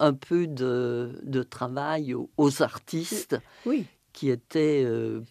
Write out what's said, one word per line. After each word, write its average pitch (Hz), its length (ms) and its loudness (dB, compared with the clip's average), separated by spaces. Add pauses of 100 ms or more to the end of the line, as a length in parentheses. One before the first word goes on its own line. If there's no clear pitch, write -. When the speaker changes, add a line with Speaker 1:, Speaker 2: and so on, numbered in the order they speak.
Speaker 1:
un 147 140 6
peu 170 320 0
de, 123 760 -2
de 131 200 -2
travail 139 720 -4
aux, 123 240 -6
aux 147 240 4
artistes 165 760 -2 (280)
Speaker 2:
Oui. 247 180 0 (280)
Speaker 1:
qui 135 180 -2
étaient, 147 540 2
euh, 113 360 -2 (100)